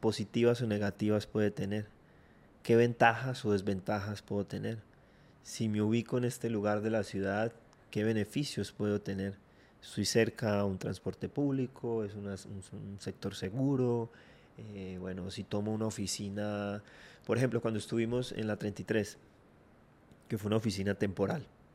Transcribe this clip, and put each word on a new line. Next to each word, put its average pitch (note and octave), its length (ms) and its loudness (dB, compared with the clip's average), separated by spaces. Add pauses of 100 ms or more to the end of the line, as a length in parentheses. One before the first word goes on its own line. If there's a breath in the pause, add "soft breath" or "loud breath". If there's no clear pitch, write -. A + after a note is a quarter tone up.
positivas A#2 600 4
o A#2+ 60 -2
negativas G#2 600 2
puede G#2+ 240 2
tener? G#2 360 -4 (760 soft breath)
¿Qué A#2 140 6
ventajas A#2+ 680 4
o G#2+ 80 4
desventajas G2+ 680 -2
puedo G2+ 240 -4
tener? G#2+ 340 -6 (640 soft breath)
Si - 260 -4
me G#2+ 120 2
ubico A2+ 380 2
en B2 60 0
este A#2 260 -2
lugar G#2 320 2
de A2 80 0
la A2 140 2
ciudad, G2 480 0 (380)
¿qué G#2+ 140 0
beneficios A2 680 0
puedo G#2 280 0
tener? G2 380 -4 (420 soft breath)
Estoy - 240 -4
cerca A2 540 2
a G2+ 60 4
un F#2+ 120 0
transporte - 520 -6
público, C3 720 -2
es G2+ 120 -6
una, G2+ 180 -6
un, F#2+ 300 -10 (100)
un G2+ 280 -12
sector - 360 -8
seguro. A#2+ 760 0 (480 soft breath)
Eh, G2 420 -10
bueno, F#2 300 -6
si F#2+ 140 -8
tomo G#2 280 -2
una A2 140 0
oficina, G2+ 960 -4 (420 soft breath)
por A2+ 140 2
ejemplo, A#2+ 220 2
cuando A2 180 0
estuvimos A#2 540 0
en A2 160 -2
la G#2 80 0
treinta G#2 260 -4
y - 20 -6
tres, A2 340 0 (1080)
que A2+ 100 -4
fue G2+ 120 -2
una G#2+ 80 4
oficina G2+ 380 0
temporal, G#2+ 520 0 (280)